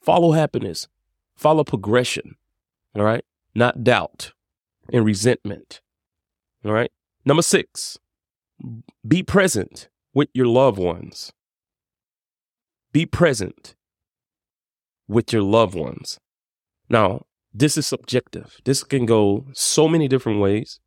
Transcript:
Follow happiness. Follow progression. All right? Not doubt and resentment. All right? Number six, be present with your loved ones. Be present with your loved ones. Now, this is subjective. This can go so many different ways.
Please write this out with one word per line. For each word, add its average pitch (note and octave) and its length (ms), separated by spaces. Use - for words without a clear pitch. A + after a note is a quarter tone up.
Follow E3+ 300
happiness. C#3+ 560
Follow D#3 280
progression. A#2 720
All G#2 80
right? A2 220
Not A#2+ 300
doubt G#2+ 500
and A#2 100
resentment. G#2 800
All G#2 80
right? A2+ 200
Number D3+ 180
six, - 560
be E3+ 180
present - 680
with C#3 200
your B2+ 140
loved A#2+ 300
ones. F2 560
Be D#3+ 120
present B2 720
with A2 240
your A2 100
loved G2+ 340
ones. - 440
Now, A2 360
this C#3+ 240
is D3 100
subjective. - 800
This C3+ 180
can B2+ 220
go A2 480
so - 340
many D#3+ 200
different A#2+ 320
ways. G2+ 460